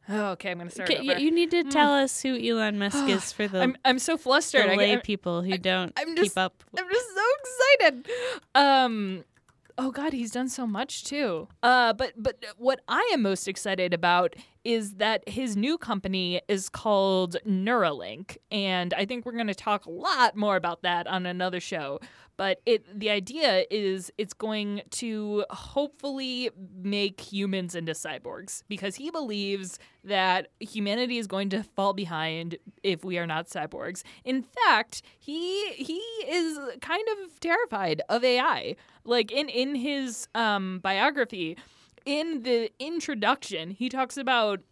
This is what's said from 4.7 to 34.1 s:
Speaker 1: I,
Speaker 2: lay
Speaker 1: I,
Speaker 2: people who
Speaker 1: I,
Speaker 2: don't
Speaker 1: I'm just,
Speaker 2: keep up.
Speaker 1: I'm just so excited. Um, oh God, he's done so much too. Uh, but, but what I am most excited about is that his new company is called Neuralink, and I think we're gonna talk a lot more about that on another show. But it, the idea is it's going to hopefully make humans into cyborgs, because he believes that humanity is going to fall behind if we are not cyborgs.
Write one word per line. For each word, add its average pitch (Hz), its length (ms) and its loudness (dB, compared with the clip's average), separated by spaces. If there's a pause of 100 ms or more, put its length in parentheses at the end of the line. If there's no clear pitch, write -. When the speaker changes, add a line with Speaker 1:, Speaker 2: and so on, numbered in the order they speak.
Speaker 1:
I, - 20 4
Speaker 2:
lay 202 180 4
Speaker 1:
I, - 40 2
Speaker 2:
people 180 460 -2
who 185 100 0
Speaker 1:
I, 190 40 -2
Speaker 2:
don't 185 380 0
Speaker 1:
I'm 320 200 -4
just, 320 160 4
Speaker 2:
keep - 60 -2
up. 185 260 -2 (140)
Speaker 1:
I'm 370 120 -6
just 480 240 0
so 392 100 0 (160)
excited. 494 680 4 (480)
Um, 233 680 4 (540)
oh 262 140 -2
God, 285 220 -4
he's 240 180 -4
done 254 180 -2
so 247 160 -6
much 220 380 -4
too. 240 440 -2 (140)
Uh, 240 320 6
but, 226 240 -2
but 233 260 -4 (140)
what 262 300 2
I 349 260 2
am 285 80 4
most 196 260 2
excited 185 460 0
about 175 420 4 (280)
is 220 320 0
that 214 320 0
his 214 300 -2
new 262 180 2
company 190 720 -2
is 190 220 -2
called 190 680 2 (120)
Neuralink, 185 880 -2 (140)
and 185 420 0
I 196 120 0
think 240 200 -8
we're 247 60 -8
gonna 226 240 -2
talk 208 300 -2
a - 40 -16
lot 247 460 4
more 208 200 2
about 175 280 -2
that 175 240 0
on 180 180 -2
another 180 340 -2
show. 151 400 -6 (380)
But 190 280 0
it, 214 340 0
the 214 100 -2
idea 208 600 2
is 190 480 -2
it's 202 160 -4
going 208 480 -4 (100)
to 214 580 -4
hopefully 269 1000 -4 (320)
make 202 380 -2
humans 190 560 -4
into 165 180 -4
cyborgs, - 720 -10
because 202 280 -6
he 285 140 -8
believes 202 680 -4 (240)
that 190 460 2 (100)
humanity 220 580 -2
is 220 100 -4
going 196 220 -2
to 196 140 -2
fall 196 300 0
behind 165 640 -4 (260)
if 180 200 -2
we 180 140 -4
are 170 100 -2
not 160 200 -2
cyborgs. - 560 -8 (200)